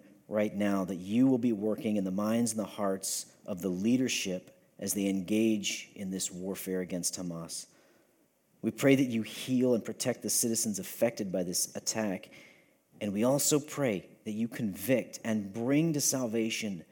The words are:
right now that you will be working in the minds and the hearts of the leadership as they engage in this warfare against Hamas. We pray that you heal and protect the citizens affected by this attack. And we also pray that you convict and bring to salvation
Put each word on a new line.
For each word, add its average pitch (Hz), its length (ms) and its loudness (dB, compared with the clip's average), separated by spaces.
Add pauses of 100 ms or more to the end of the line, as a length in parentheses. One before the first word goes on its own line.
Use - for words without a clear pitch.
(280)
right 107 260 0
now 98 300 2
that 92 140 -4
you 104 300 4
will 131 120 6
be 117 140 2
working 107 420 0
in 101 80 2
the 95 80 -2
minds 113 400 2
and 110 80 -4
the 101 60 -2
hearts 98 600 -2 (200)
of 92 160 -6
the 95 80 0
leadership 101 840 0 (260)
as 101 160 -4
they 101 140 2
engage 101 880 0
in 95 160 -8
this 95 180 -4
warfare 92 520 -4
against 90 360 -4
Hamas. 82 500 -8 (960)
We 113 100 0
pray 139 240 4
that 135 100 4
you 113 160 0
heal 127 520 0
and 110 100 2
protect - 380 -4
the 107 80 -4
citizens 110 500 0
affected 107 520 -2
by 92 120 0
this 87 340 -2
attack. 104 520 -4 (680)
And 104 140 -2
we 104 100 2
also 139 340 4
pray 135 480 -2 (200)
that 110 80 -6
you 113 160 -2
convict 107 760 -2
and 107 300 -2
bring 139 400 2
to 143 80 0
salvation 110 880 0